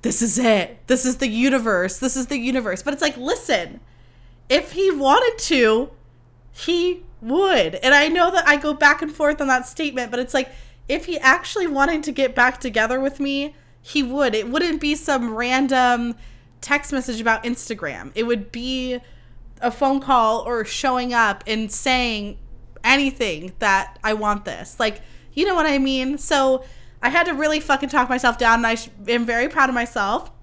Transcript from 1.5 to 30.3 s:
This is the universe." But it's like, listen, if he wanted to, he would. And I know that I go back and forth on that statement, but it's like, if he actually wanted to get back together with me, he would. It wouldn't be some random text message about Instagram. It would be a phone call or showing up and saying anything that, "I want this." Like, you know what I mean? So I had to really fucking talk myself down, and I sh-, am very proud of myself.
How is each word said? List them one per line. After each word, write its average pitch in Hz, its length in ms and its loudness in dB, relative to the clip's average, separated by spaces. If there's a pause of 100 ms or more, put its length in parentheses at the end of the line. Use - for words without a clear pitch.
This 262 200 -2
is 254 100 -4
the 285 100 -4
universe." 233 460 -4
But 285 100 -2
it's 277 80 -4
like, 302 140 0
listen, 247 640 -4 (680)
if - 240 0
he 381 180 2
wanted 320 540 4
to, 240 460 2 (600)
he 359 520 -2 (180)
would. 254 540 2
And 262 200 4
I 294 140 6
know 349 220 2
that 359 180 2
I 294 80 6
go 294 160 -2
back 294 280 4
and 302 120 -6
forth 294 260 0
on 285 80 0
that 254 180 2
statement, 254 460 -4
but 240 80 -2
it's 247 140 -4
like, 262 160 0 (400)
if 294 140 -2
he 339 160 -6
actually 349 480 2
wanted 302 360 2
to 294 100 -6
get 254 200 0
back 254 280 2
together 226 360 0
with 269 220 -2
me, 277 340 -4 (280)
he - 200 -2
would. 254 320 0
It 214 140 -2
wouldn't 320 320 0
be 294 160 0
some 247 400 -2
random 247 800 2 (460)
text 285 320 -2
message 254 260 -4
about 226 240 0
Instagram. 165 720 -8
It 220 80 -2
would 233 300 -4
be 254 480 -6 (580)
a 247 100 0
phone 269 300 0
call 233 400 2
or 233 240 -4
showing 247 500 -2
up 214 320 2
and 220 240 -2
saying 233 680 -2 (480)
anything 233 760 0
that, 196 420 0
"I 214 120 0
want 208 320 -2
this." 127 340 -10
Like, 214 220 0 (320)
you 311 120 0
know 381 100 2
what 320 100 2
I 285 120 2
mean? 269 400 0
So 262 460 2 (380)
I 240 80 2
had 339 160 2
to 349 80 -2
really 302 260 0
fucking 277 300 -2
talk 269 180 2
myself 247 300 0
down, 233 220 4
and 233 80 0
I 226 80 2
sh-, 226 120 -10 (220)
am 233 160 0
very 233 240 -2
proud 269 180 4
of 254 80 -2
myself. 233 560 -2 (120)